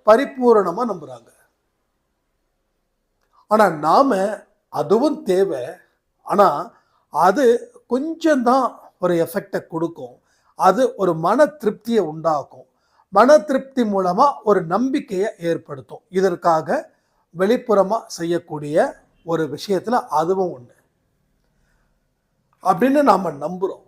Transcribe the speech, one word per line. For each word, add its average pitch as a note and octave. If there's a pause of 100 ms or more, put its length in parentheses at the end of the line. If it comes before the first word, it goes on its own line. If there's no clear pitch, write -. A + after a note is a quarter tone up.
பரிபூரணமா A#3
நம்புறாங்க. D3 (2250)
ஆனா G#3+ (160)
நாம, G#3 (600)
அதுவும் A3
தேவை, F3+ (640)
ஆனா F#3+ (640)
அது F#3+ (440)
கொஞ்சம்தான் C4+ (320)
ஒரு F3+
எஃபெக்டை E3
கொடுக்கும். D#3+ (440)
அது F#3 (120)
ஒரு F3+
மன F#3+
திருப்தியை G#3+
உண்டாக்கும். D#3 (460)
மன A#3+
திருப்தி C4+
மூலமா G3 (180)
ஒரு G3+
நம்பிக்கையை G#3+ (100)
ஏற்படுத்தும். D#3
இதற்காக E3+ (680)
வெளிப்புறமா G3+
செய்யக்கூடிய E3 (500)
ஒரு D#3+
விஷயத்துல F#3+ (100)
அதுவும் E3+
ஒண்ணு A#2+ (1900)
அப்படின்னு B3
நாம F#3+
நம்புறோம். E3+